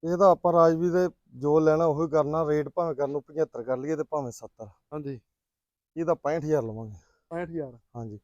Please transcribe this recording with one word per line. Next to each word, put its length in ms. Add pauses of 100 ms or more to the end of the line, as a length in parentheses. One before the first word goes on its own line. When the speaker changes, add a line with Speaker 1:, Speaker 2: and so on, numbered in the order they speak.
Speaker 1:
ਇਹਦਾ 280
ਆਪਾਂ 220
ਰਾਜਵੀਰ 380
ਦੇ 180 (200)
ਜੋ 300
ਲੈਣਾ 260
ਉਹੀ 240
ਕਰਨਾ, 400
ਰੇਟ 200
ਭਾਵੇਂ 260
ਕਰਨ 140
ਨੂੰ 140
ਪਝੱਤਰ 400
ਕਰ 140
ਲਈਏ 180
ਤੇ 80
ਭਾਵੇਂ 280
ਸੱਤਰ। 360 (260)
Speaker 2:
ਹਾਂਜੀ। 260 (760)
Speaker 1:
ਇਹਦਾ 160
ਪੈਂਹਠ 300
ਹਜ਼ਾਰ 200
ਲਵਾਂਗੇ। 320 (340)
Speaker 2:
ਪੈਂਹਠ 200
ਹਜ਼ਾਰ? 280 (180)
Speaker 1:
ਹਾਂਜੀ। 280